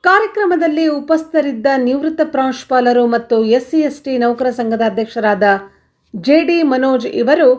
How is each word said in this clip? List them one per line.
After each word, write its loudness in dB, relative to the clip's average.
ಕಾರ್ಯಕ್ರಮದಲ್ಲಿ 0
ಉಪಸ್ಥಿತರಿದ್ದ -2
ನಿವೃತ್ತ -2
ಪ್ರಾಂಶುಪಾಲರು 0
ಮತ್ತು -2
ಎಸ್ -4
ಸಿ 0
ಎಸ್ -6
ಟಿ -4
ನೌಕರ 0
ಸಂಘದ -2
ಅಧ್ಯಕ್ಷರಾದ -2
ಜೆ 2
ಡಿ 0
ಮನೋಜ್ 0
ಇವರು 2